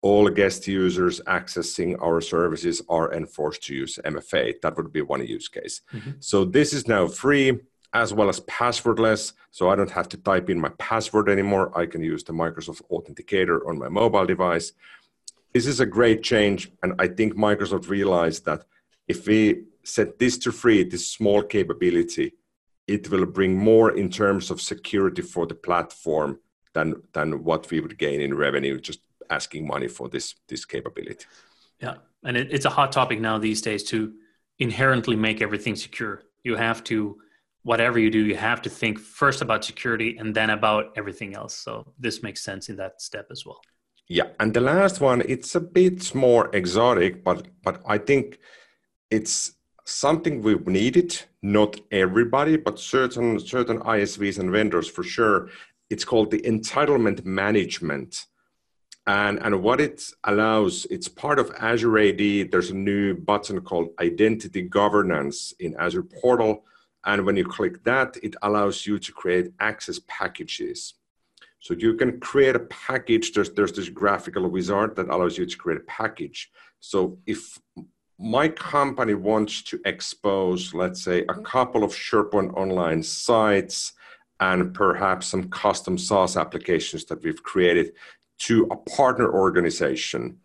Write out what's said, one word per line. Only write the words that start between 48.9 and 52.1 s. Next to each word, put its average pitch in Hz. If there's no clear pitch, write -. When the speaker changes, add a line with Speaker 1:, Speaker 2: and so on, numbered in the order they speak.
Speaker 1:
it's -
something 147
we've 101
needed, 123
not 104
everybody, 117